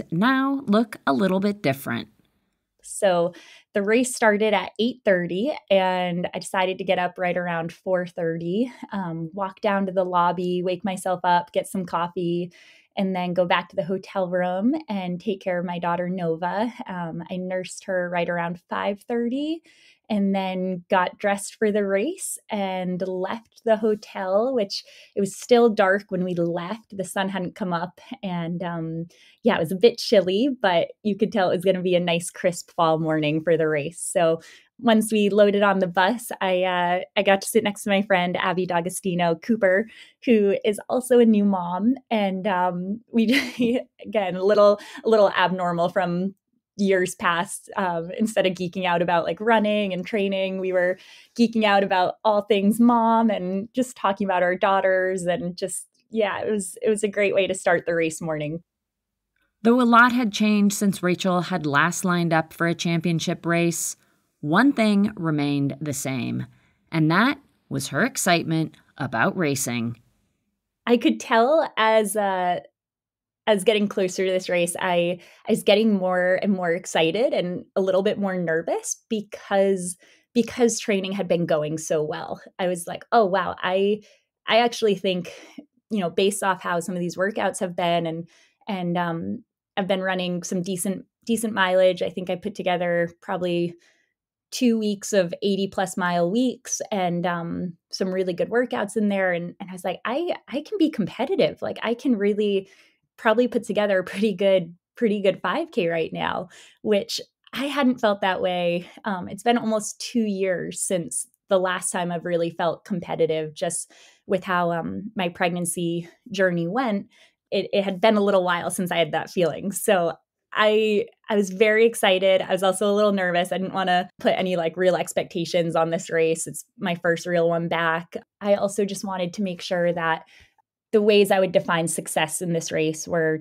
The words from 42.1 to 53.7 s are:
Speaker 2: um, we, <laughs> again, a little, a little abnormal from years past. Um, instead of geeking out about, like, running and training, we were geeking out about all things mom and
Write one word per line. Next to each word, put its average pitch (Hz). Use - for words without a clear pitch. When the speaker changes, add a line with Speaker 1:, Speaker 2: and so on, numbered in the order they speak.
Speaker 2:
um, 180
we, 247
<laughs> -
again, 202
a 185
little, 202
a 226
little 208
abnormal 175
from 180
years 190
past. 175
Um, 175
instead 208
of 185
geeking 180
out 175
about, 175
like, 170
running 214
and 180
training, 190
we 185
were 180
geeking 226
out 202
about 185
all 208
things 202
mom 226
and 190